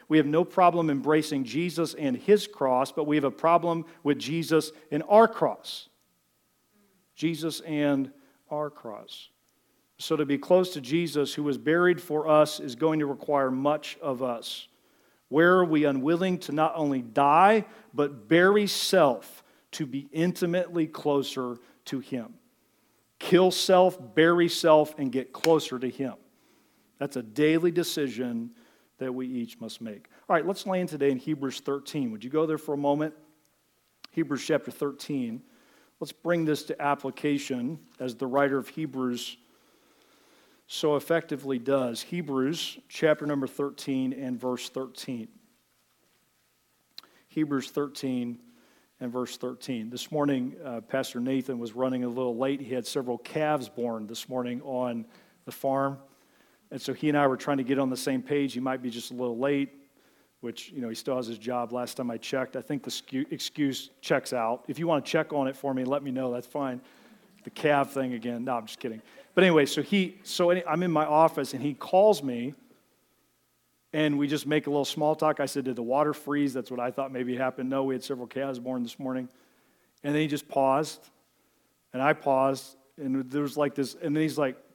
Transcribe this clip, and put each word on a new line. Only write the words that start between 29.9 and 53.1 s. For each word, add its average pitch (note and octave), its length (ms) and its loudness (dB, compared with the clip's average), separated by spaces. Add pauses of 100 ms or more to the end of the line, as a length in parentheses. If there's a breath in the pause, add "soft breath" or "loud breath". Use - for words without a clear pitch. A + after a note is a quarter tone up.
All F#3+ 80 6
right, D#3 100 0
let's G3 200 -4
land F#3 220 0
today C#3 220 2
in C3 80 0
Hebrews C3+ 420 -4
thirteen. C#3 520 -4
Would G#2+ 100 -10
you B2+ 80 -12
go D#3 160 2
there D#3 120 -2
for D3+ 160 -6
a C#3+ 40 -2
moment? C#3+ 360 0 (960)
Hebrews D3 340 -4
chapter C#3+ 260 0
thirteen. C#3 720 -6 (560 soft breath)
Let's D#3+ 140 -12
bring E3+ 320 -2
this D3+ 200 0
to - 160 -8
application C#3+ 960 -2 (200)
as B2+ 180 -6
the C3+ 100 -6
writer C3+ 320 2
of B2+ 100 -6
Hebrews B2+ 680 -6 (1300 soft breath)
so D3+ 260 0
effectively C#3+ 640 -2
does. B2 440 -2
Hebrews D3 760 -4 (100)
chapter D3+ 380 2
number C#3 220 -2
thirteen C#3 640 -4
and B2+ 280 -8
verse B2 280 -4
thirteen. B2 580 -10 (2000 soft breath)
Hebrews D3 460 -2
thirteen B2+ 680 -4 (600 soft breath)
and B2 120 -8
verse B2 240 -4
thirteen. B2 540 -8
This B2 220 -10
morning, C#3 420 0 (100)
uh, A#2 180 -8
Pastor C3 360 -4
Nathan B2+ 400 -2
was A#2 140 -8
running B2+ 320 -2
a B2 40 -4
little A#2+ 280 -4
late. C3+ 240 -2
He B2+ 120 -10
had B2 140 -4
several B2 320 -4